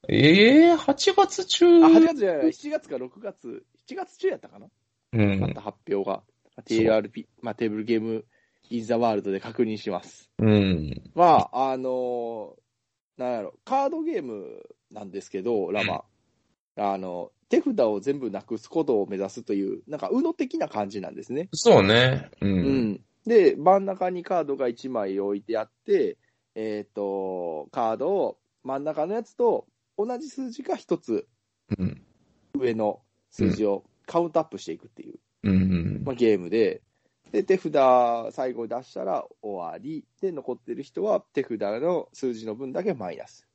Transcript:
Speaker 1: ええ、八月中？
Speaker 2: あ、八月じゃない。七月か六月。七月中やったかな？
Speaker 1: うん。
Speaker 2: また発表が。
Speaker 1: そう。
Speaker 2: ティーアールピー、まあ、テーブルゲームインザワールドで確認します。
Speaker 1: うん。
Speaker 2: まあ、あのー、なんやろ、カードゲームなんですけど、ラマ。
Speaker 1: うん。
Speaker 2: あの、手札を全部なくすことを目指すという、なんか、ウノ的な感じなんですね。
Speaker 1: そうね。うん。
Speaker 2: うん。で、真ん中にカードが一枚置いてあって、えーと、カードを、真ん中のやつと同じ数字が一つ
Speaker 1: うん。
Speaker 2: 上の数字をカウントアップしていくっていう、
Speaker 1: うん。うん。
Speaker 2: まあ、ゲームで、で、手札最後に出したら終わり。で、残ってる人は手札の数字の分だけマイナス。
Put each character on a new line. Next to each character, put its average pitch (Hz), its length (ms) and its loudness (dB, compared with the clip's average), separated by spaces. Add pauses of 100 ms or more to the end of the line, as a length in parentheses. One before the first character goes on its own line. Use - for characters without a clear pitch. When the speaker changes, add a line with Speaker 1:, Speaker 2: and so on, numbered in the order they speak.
Speaker 1:
え 226 600 8
え、 330 40 6
八 - 380 0
月 381 320 2
中？ 339 400 8
Speaker 2:
あ、 320 40 10
八 320 120 10
月 320 160 4
じ 208 100 0
ゃ - 60 0
な 147 100 -2
い。 320 100 2
七 294 180 -10
月 - 180 -8
か 139 80 -6
六 127 240 -12
月。 - 420 -14 (220)
七 349 100 -16
月 - 220 -14
中 381 120 -4
や - 80 -4
っ - 20 -18
た - 100 -20
か 202 100 -20
な？ - 80 -20 (460)
Speaker 1:
う 117 40 0
ん。 101 220 2
Speaker 2:
ま 95 140 -2
た - 80 -14
発 104 160 -12 (100)
表 98 200 -2
が。 98 160 -6 (320)
Speaker 1:
そ - 60 -20
う。 - 20 -20
Speaker 2:
テ 113 120 -4
ィ 110 100 2
ー 110 80 4
ア 110 40 4
ー 107 60 2
ル 101 60 -12
ピ 113 120 -14
ー、 - 40 -18 (160)
ま 113 100 -8
あ、 - 40 -10
テ 117 120 -4
ー - 20 -2
ブ 107 80 -6
ル 107 60 -6
ゲ 113 160 0
ー - 20 -2
ム 110 240 -8 (440)
イ 120 120 -6
ン - 20 -12
ザ 117 140 0
ワ 117 140 2
ー 107 40 0
ル 101 60 -2
ド 98 100 -6
で 95 80 -4
確 113 240 -4
認 107 140 -2
し 104 120 -8
ま 90 140 -6
す。 - 260 -20 (100)
Speaker 1:
う 113 60 2
ん。 92 560 2 (120)
Speaker 2:
ま 156 380 6
あ、 131 200 -2
あ 131 60 -6
の 120 760 -6 (600)
ー、 135 40 -10
な 123 80 -4
ん 123 40 -4
や 110 100 -6
ろ、 87 100 -12 (100)
カ 277 220 -2
ー 277 40 -2
ド 320 120 -6
ゲ 311 180 -4
ー 151 40 -8
ム 95 400 -12 (280)
な 107 120 -16
ん 95 80 -16
で 95 100 -8
す - 80 -20
け 92 120 -8
ど、 98 300 -2
ラ 101 120 -2
マ。 87 200 -4 (760)
Speaker 1:
う 104 40 -6
ん。 - 20 -2
Speaker 2:
あ 98 140 -2
の、 90 340 -10 (180)
手 - 120 4
札 220 200 -2
を 107 180 2
全 139 180 -4
部 120 140 -6
な 95 100 -10
く 113 160 -10
す - 120 -16
こ 160 140 -2
と 113 180 2
を 90 60 -2
目 98 100 -6
指 95 120 -4
す - 140 -14
と - 100 -6
い 98 200 -2
う、 - 140 -12
な 147 100 -10
ん - 20 -12
か、 - 100 -6
ウ 247 120 2
ノ 339 120 0
的 302 240 -6
な 160 100 -2
感 107 220 -4
じ 101 120 -10
な 90 80 -10
ん - 60 -16
で 78 60 -12
す - 120 -14
ね。 160 200 -6
Speaker 1:
そ 160 280 8
う - 20 4
ね。 127 560 4
う 101 80 0
ん。 98 40 2
Speaker 2:
う 95 40 2 (160)
ん。 113 300 -2 (260)
で、 208 280 6
真 185 240 4
ん 196 60 -4
中 185 240 -4
に 175 140 -6
カ 175 180 -2
ー 147 40 -4
ド 143 100 -4
が 131 120 -2
一 120 220 -8
枚 98 300 -4
置 101 160 -2
い 101 60 -8
て 110 180 -4
あ 110 40 -6
っ - 60 -12 (160)
て、 156 320 0 (380)
え 107 360 -8
ー - 40 -20
と、 92 760 -6
カ 113 220 -2
ー 110 40 -6
ド 139 120 -4
を、 175 280 -2 (260)
真 135 160 -8
ん 143 40 -10
中 156 220 -4
の 190 80 -6
や 233 80 -6
つ - 140 -20
と 220 320 0 (300)
同 240 200 -4
じ 294 120 -14
数 262 200 -10
字 247 140 -14
が 339 140 -4
一 - 200 -4
つ - 300 -6 (500)
Speaker 1:
う 92 60 -4
ん。 - 180 -8 (560)
Speaker 2:
上 123 160 -2
の 107 280 -4 (280)
数 98 200 -2
字 104 160 -2
を 101 180 -2 (220)
カ 170 140 -2
ウ 175 80 -2
ン 156 40 -10
ト 165 80 0
ア 156 60 -2
ッ - 20 -20
プ 98 100 -14
し - 80 -14
て 82 60 -8
い - 60 -8
く - 100 -20
っ - 20 -20
て - 140 -20
い - 80 -18
う、 - 80 -20 (240)
Speaker 1:
う 104 60 0
ん。 - 20 4
う 95 40 4
ん。 95 500 0
Speaker 2:
ま 135 80 -6
あ、 - 20 -6
ゲ 117 200 4
ー 92 40 -4
ム 87 100 -10
で、 101 320 0 (520)
で、 202 100 0
手 190 140 2
札 156 160 -8 (600)
最 131 200 -6
後 117 100 -8
に 110 60 -10
出 120 140 -8
し - 100 -20
た 185 100 -10
ら 170 220 -4 (160)
終 101 300 -10
わ 120 60 -14
り。 147 280 -12 (160)
で、 190 100 -4
残 131 220 -10
っ 117 40 -10
て - 160 -12
る 131 100 -10
人 170 200 -8
は 214 180 0 (120)
手 135 100 -2
札 113 160 -6 (220)
の 170 320 -2
数 127 200 -6
字 110 120 -12
の 110 100 -8
分 131 160 -12
だ 175 120 -6
け 196 100 -4
マ 95 180 -8
イ 73 60 -12
ナ - 100 -16
ス。 - 280 -20